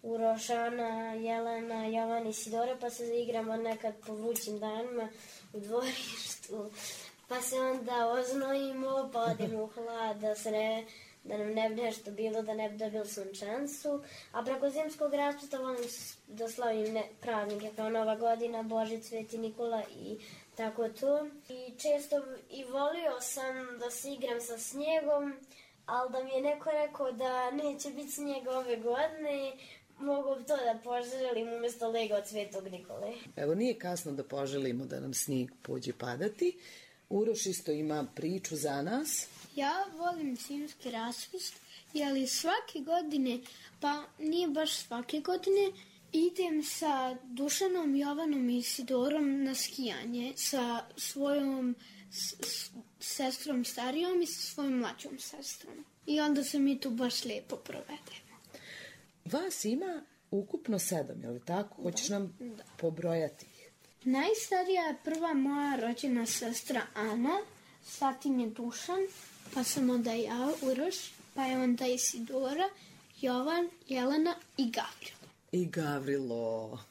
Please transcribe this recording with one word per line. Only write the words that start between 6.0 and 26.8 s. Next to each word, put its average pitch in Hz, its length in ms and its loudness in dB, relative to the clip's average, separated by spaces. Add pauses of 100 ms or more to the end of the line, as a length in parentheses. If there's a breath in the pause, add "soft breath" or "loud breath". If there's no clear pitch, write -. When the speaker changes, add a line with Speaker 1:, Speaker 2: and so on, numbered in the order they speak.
Speaker 1:
pa 247 140 -4
se 254 140 -2
onda 247 520 2
oznojimo, 269 1040 0
pa 240 80 0
odemo 226 420 2
u 220 60 -2
hlad, 226 500 -4
da 214 160 0
se 214 160 -4
ne, 220 360 0 (380 loud breath)
da 202 140 -4
nam 208 100 -2
ne 220 220 2
bi 220 60 -2
nešto 220 340 -2
bilo, 220 320 0
da 214 120 -2
ne 214 160 -2
bi 208 60 -10
dobilo 214 300 -2
sunčancu. 226 960 -4 (300 loud breath)
A 240 120 -2
preko 262 260 2
zimskog 302 440 0
raspusta 285 440 0
volim 254 260 -2
s-, - 320 -10 (120)
da 220 200 -4
slavim 220 440 0
ne-, 220 160 0 (120)
praznike 208 560 -2
kao 220 140 0
Nova 220 260 2
godina, 226 460 2
Božić, 226 420 0
Sveti 226 340 -6
Nikola 226 440 0 (140)
i 208 220 -8 (380 loud breath)
tako 226 340 0
to. 285 360 4 (220)
I 254 240 -10
često 294 440 2 (340)
i 269 140 -8
volio 277 580 2
sam 262 560 -4
da 240 120 -4
se 269 220 -6
igram 240 280 -2
sa 233 180 -6
snijegom, 285 760 0 (520 loud breath)
ali 254 260 0
da 262 120 0
mi 269 60 -6
je 262 120 2
neko 294 300 0
rekao 294 400 0